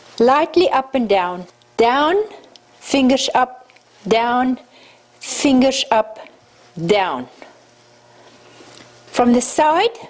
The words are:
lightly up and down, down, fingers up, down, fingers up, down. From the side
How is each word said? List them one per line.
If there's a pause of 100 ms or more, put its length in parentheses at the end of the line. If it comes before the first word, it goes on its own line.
(200)
lightly
up
and
down, (300)
down, (560)
fingers
up, (380)
down, (580)
fingers
up, (640)
down. (1800)
From
the
side (120)